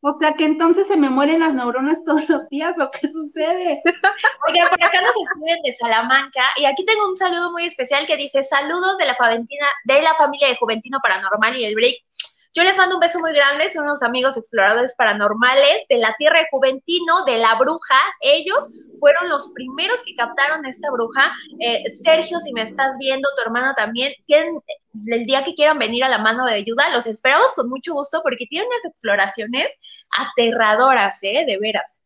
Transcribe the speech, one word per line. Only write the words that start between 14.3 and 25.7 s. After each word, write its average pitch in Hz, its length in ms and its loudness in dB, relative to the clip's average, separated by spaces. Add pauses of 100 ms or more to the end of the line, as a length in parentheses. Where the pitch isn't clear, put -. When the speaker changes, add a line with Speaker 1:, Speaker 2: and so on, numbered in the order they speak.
Speaker 2:
exploradores 226 600 0
paranormales 240 920 2
de 240 100 4
la 220 200 0
tierra 320 220 4
de 320 100 0
Juventino, 330 760 0
de 233 140 0
La 226 160 4
Bruja. 285 420 0 (240)
Ellos 339 480 0 (320)
fueron 330 300 4
los - 240 -6
primeros 330 500 -6
que - 100 -18
captaron 285 520 -2
a - 20 -10
esta 277 220 -8
bruja. 254 420 0 (280)
Eh, 240 300 -4
Sergio, 320 500 0
si 311 120 -12
me 233 80 -4
estás 262 380 -2
viendo, 269 280 -2 (100)
tu 254 60 -2
hermana 247 320 -2
también, 240 380 -2 (140)
tienen, 320 340 2 (460)
el 233 180 -2
día 269 200 0
que 339 100 -6
quieran 302 240 2